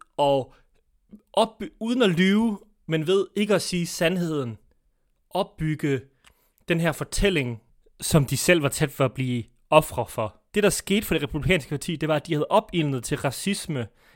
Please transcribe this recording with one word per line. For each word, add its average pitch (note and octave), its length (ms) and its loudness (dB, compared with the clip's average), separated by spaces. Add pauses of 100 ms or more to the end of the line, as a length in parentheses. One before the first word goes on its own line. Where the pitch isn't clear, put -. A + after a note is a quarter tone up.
(200)
at C#3 260 2 (880)
opby-, G#3 460 -2
uden A#3+ 220 0
at G#3 80 6
lyve, G3 500 2 (260)
men D#3+ 220 -2
ved G3 280 2
ikke G#3 200 0
at E3+ 60 2
sige E3+ 260 -4
sandheden, D#3+ 720 -2 (720)
opbygge D#3 720 -2 (680)
den E3 120 0
her E3 120 0
fortælling, C#3 720 -2 (400)
som D3 240 4
de C3 120 -2
selv F3 260 4
var C#3 60 2
tæt D3 220 -2
for C#3 140 0
at B2 80 0
blive B2 300 -4 (260)
ofre D3+ 380 4
for. - 340 -8 (120)
Det, G3+ 100 2
der G3+ 60 6
skete - 360 0
for E3+ 100 0
det D3 80 -2
republikanske D3 460 -2
parti, D3+ 260 -6
det D3+ 140 -2
var, D#3 60 2
at D3 120 -4
de E3 60 -2
havde D3 160 0
opildnet D#3 540 0
til C#3+ 140 -4
racisme C#3+ 680 -4 (280)